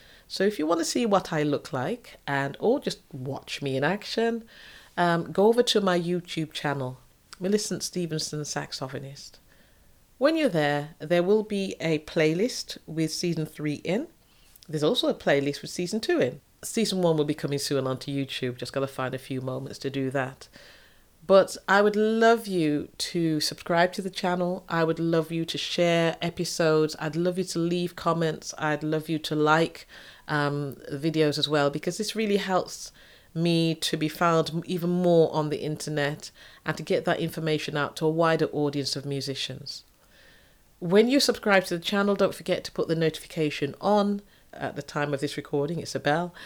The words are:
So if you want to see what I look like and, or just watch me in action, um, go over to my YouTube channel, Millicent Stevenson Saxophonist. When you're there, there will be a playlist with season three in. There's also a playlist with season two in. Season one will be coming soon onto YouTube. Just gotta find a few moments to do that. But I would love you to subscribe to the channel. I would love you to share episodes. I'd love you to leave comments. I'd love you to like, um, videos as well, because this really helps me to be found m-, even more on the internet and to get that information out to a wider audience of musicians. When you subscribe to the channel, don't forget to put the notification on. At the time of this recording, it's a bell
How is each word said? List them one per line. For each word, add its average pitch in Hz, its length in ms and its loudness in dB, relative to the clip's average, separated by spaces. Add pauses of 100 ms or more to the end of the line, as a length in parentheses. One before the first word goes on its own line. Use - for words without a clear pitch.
(280)
So - 160 -2
if 208 160 0
you 302 60 0
want 330 120 2
to 330 60 -2
see 254 200 0
what 196 280 2
I 156 100 2
look 147 300 -2
like 147 520 -6
and, 139 360 -2
or 240 180 2
just 190 220 -6 (120)
watch 139 500 -10
me 135 140 -2
in 131 60 0
action, 220 600 -2 (520)
um, 170 360 2
go 196 140 6
over 240 180 6
to 226 160 2
my 185 180 4
YouTube 170 540 -2
channel, 135 480 -4 (400)
Millicent 196 420 -2
Stevenson 160 600 -4
Saxophonist. 139 880 -10 (840)
When 311 180 4
you're 302 120 2
there, 147 420 0 (100)
there 175 240 2
will 208 180 4
be 196 380 -4
a 160 180 0
playlist 165 880 0
with 160 260 -4
season 165 320 -2
three 151 380 -6
in. 233 240 -2 (640)
There's 151 160 -2
also 254 240 2
a 247 60 2
playlist 143 480 2
with 151 100 -12
season 180 260 -4
two 330 220 0
in. 123 200 0 (220)
Season 190 400 -2
one 165 140 4
will 151 80 2
be 147 100 0
coming 143 240 -4
soon 135 300 -2
onto 131 240 -6
YouTube. 131 440 -4
Just - 160 -10
gotta 135 140 -2
find 131 280 -6
a 127 40 -8
few 131 220 -8
moments 131 400 -8
to 139 100 -4
do 131 220 -2
that. 135 340 -6 (800)
But 190 300 6 (100)
I 196 160 6
would 208 140 4
love 220 500 4
you 156 420 0 (100)
to 160 420 0
subscribe 175 540 2
to 202 80 -4
the 185 80 -6
channel. 180 580 -2
I 165 160 2
would 165 160 0
love 165 320 0
you 165 140 -2
to 151 120 -6
share 170 640 2
episodes. 156 800 2
I'd 156 160 -4
love 175 200 0
you 185 60 0
to 180 160 -4
leave 175 380 -2
comments. 160 600 -2
I'd 151 280 -2
love 156 240 -2
you 160 100 -2
to 156 160 -4
like, 151 540 2 (400)
um, 143 480 -2 (160)
videos 151 440 2
as 143 120 -2
well, 143 200 2
because 156 300 -4
this - 160 -4
really 208 220 2
helps - 560 -2 (420)
me 165 400 2
to 160 220 -2
be 156 120 -2
found 160 460 2
m-, 165 120 -2
even 175 240 -2
more 175 440 4
on 151 160 0
the 147 120 -4
internet 147 680 -4 (340)
and 156 120 -4
to 160 80 -10
get 160 220 0
that 175 120 2
information 156 580 -2
out 143 200 -2
to 160 100 -2
a 156 40 4
wider 160 420 2
audience 143 420 -2
of 135 100 -8
musicians. 139 800 -8 (960)
When 202 300 6
you 277 100 4
subscribe 208 460 4
to 175 120 -4
the 165 80 -10
channel, 202 300 2
don't 190 220 2
forget 175 280 -2
to - 80 -12
put - 140 -2
the 160 80 0
notification 156 840 -2
on. 202 420 2 (300)
At - 220 -8
the 147 60 -8
time 147 320 -4
of 139 80 -2
this 143 160 -4
recording, 147 440 -4
it's - 140 -10
a 127 60 -4
bell 170 340 0 (120)